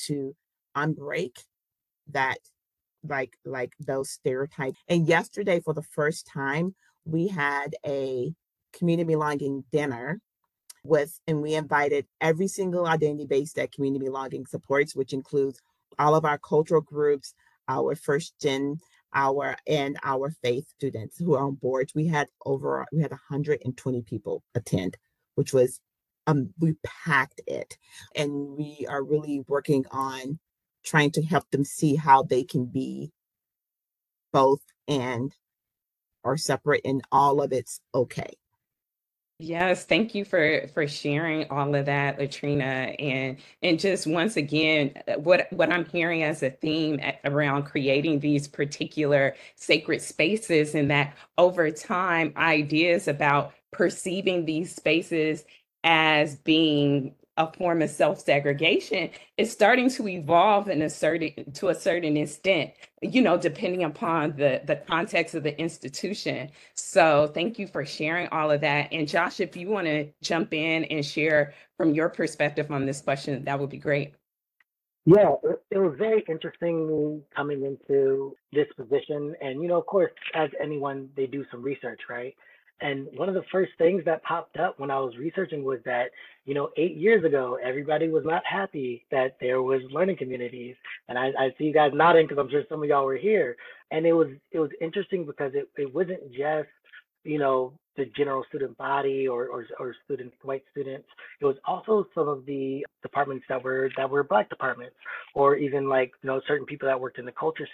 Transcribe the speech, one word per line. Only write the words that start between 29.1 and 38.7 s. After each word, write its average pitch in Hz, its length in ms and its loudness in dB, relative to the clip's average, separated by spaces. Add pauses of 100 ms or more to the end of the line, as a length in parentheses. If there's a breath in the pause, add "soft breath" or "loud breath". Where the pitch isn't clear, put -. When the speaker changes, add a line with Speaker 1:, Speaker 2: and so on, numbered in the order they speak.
Speaker 1:
working 139 420 2
on 135 480 -6 (460)
trying 147 260 4
to 156 120 0
help 156 280 0
them 139 140 0
see 147 320 0
how 139 260 8
they 131 220 0
can 127 220 -2
be 131 440 -6 (1200)
both 139 280 6 (260)
and 127 480 -2 (880)
are 131 140 0
separate 143 480 0
and 135 260 -2
all 143 300 4
of 139 120 -2
it's - 280 -4 (120)
okay. - 380 -2 (1080)